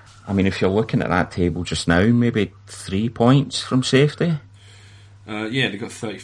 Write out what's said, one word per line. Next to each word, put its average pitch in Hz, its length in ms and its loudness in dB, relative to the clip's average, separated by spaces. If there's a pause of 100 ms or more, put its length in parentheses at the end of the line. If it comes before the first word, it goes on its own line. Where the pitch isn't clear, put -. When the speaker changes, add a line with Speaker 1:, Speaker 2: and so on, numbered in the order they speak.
(260)
Speaker 1:
I 101 60 -8
mean, 98 160 2
if 95 140 -4
you're 95 80 2
looking 110 320 0
at - 80 -2
that 87 220 0
table 87 340 -2
just - 240 -4
now, 85 160 4
maybe 117 480 2 (140)
three 101 420 -6
points 131 520 2
from 131 220 0
safety. 147 520 2 (920)
Speaker 2:
Uh, 107 240 -8
yeah, 127 180 0
they've 98 100 -8
got 101 120 -10
thirty, 101 320 -10